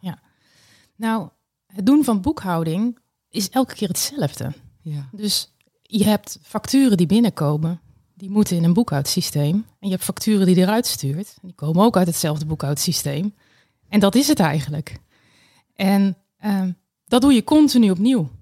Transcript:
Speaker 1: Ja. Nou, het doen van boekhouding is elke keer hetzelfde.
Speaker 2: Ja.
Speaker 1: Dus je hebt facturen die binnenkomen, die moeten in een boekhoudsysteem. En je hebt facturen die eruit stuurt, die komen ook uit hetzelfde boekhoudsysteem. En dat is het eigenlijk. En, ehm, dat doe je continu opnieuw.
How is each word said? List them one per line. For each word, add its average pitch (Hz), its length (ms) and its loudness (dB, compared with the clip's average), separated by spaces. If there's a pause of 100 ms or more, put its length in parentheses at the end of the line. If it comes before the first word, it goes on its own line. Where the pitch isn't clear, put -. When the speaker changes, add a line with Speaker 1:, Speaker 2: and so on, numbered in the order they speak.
Speaker 1:
Ja. 170 180 -12 (760)
Nou, 220 340 -4 (380)
het 190 180 -6
doen 285 180 6
van 214 180 2
boekhouding 185 800 -2 (280)
is 202 200 -6
elke 262 260 -2
keer 202 120 -4
hetzelfde. 156 680 -4 (280)
Speaker 2:
Ja. 143 300 -10
Speaker 1:
Dus 202 400 -6 (300)
je 226 220 -2
hebt 208 380 -2
facturen 240 560 0
die 175 80 4
binnenkomen, 160 760 0 (360)
die - 140 -18
moeten 202 260 0
in 165 80 0
een 170 100 4
boekhoudsysteem. 151 800 -2 (260)
En 202 80 -8
je - 20 -4
hebt 185 140 -4
facturen 196 420 0
die 185 100 4
eruit 202 320 2
stuurt, 147 540 -6
die 180 120 -18
komen 160 320 0
ook 226 120 2
uit 185 100 2
hetzelfde 156 380 -4
boekhoudsysteem. 147 880 -4 (560)
En 208 100 2
dat 196 160 2
is 277 120 2
het 294 120 2
eigenlijk. 147 580 -2 (800)
En, 196 420 2 (200)
ehm, 196 340 -2 (340)
dat 247 160 2
doe 277 120 6
je 220 100 4
continu 262 460 4
opnieuw. 190 400 0 (120)